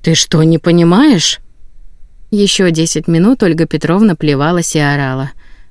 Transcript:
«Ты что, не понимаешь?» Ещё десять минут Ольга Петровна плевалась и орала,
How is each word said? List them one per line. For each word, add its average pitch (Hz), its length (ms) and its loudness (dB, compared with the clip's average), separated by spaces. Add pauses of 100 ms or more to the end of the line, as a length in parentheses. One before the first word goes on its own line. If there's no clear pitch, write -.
«Ты 165 140 0
что, - 280 0
не 165 140 2
понимаешь?» 175 800 2 (920)
Ещё 196 400 0
десять 160 360 -4
минут 180 360 2
Ольга 165 220 0
Петровна 170 500 0
плевалась 156 600 -2
и 156 40 0
орала, 139 520 -2 (400)